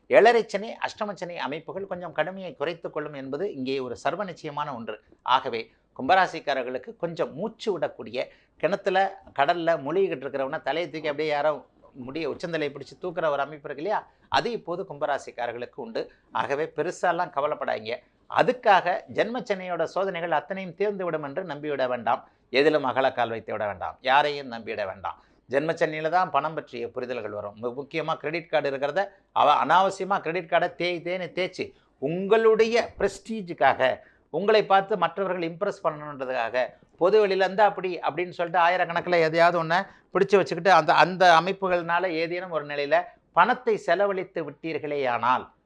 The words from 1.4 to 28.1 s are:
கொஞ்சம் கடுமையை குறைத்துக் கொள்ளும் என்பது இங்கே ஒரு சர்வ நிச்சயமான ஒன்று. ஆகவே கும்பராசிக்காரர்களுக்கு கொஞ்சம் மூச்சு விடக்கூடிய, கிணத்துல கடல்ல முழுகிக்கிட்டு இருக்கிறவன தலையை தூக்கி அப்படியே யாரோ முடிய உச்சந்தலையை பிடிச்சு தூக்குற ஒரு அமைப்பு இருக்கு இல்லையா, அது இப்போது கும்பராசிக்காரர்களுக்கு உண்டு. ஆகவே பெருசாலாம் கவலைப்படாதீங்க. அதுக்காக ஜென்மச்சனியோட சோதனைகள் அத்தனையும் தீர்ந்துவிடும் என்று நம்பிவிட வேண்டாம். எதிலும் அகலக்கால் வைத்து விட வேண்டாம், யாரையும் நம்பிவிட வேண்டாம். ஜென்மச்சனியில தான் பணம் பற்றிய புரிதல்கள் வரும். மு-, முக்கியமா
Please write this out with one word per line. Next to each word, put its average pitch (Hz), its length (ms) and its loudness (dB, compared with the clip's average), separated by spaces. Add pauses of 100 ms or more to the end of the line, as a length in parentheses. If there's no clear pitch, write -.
கொஞ்சம் 180 240 -10
கடுமையை 190 440 -4
குறைத்துக் 165 380 -6
கொள்ளும் 151 200 -6
என்பது 143 400 -6
இங்கே 135 260 -4
ஒரு 123 160 -6
சர்வ 170 280 -4
நிச்சயமான 147 520 -10
ஒன்று. 113 260 -14 (200)
ஆகவே 123 500 0 (260)
கும்பராசிக்காரர்களுக்கு 143 1000 0
கொஞ்சம் 160 360 -4
மூச்சு 196 460 -6
விடக்கூடிய, 131 460 -6 (360)
கிணத்துல 190 480 2 (300)
கடல்ல 165 420 2
முழுகிக்கிட்டு 160 440 -2
இருக்கிறவன 135 360 -4
தலையை 156 300 -4
தூக்கி 156 160 -8
அப்படியே 147 260 -2
யாரோ 143 320 0 (280)
முடிய 139 360 -8
உச்சந்தலையை 147 460 -6
பிடிச்சு - 260 -18
தூக்குற 170 240 -4
ஒரு 143 160 0
அமைப்பு 139 120 -6
இருக்கு 147 220 -12
இல்லையா, 175 320 -4 (220)
அது 165 220 2
இப்போது 185 380 -6
கும்பராசிக்காரர்களுக்கு 123 840 -6
உண்டு. 117 360 -8 (200)
ஆகவே 135 440 -2
பெருசாலாம் 175 560 -2
கவலைப்படாதீங்க. 123 640 -4 (340)
அதுக்காக 175 720 2 (120)
ஜென்மச்சனியோட 185 680 -4
சோதனைகள் 175 480 -4
அத்தனையும் 175 460 -4
தீர்ந்துவிடும் 185 460 -2
என்று 143 200 -6
நம்பிவிட 147 440 -4
வேண்டாம். 117 420 -2 (200)
எதிலும் 147 360 4
அகலக்கால் 123 440 0
வைத்து 110 220 -8
விட 107 140 -4
வேண்டாம், 87 360 -6
யாரையும் 143 500 2
நம்பிவிட 110 340 -6
வேண்டாம். 95 380 -10 (260)
ஜென்மச்சனியில 156 600 -2
தான் 180 200 2
பணம் 151 240 0
பற்றிய 127 340 -8
புரிதல்கள் 120 420 -8
வரும். 104 320 -8
மு-, 120 180 -4
முக்கியமா 156 340 -4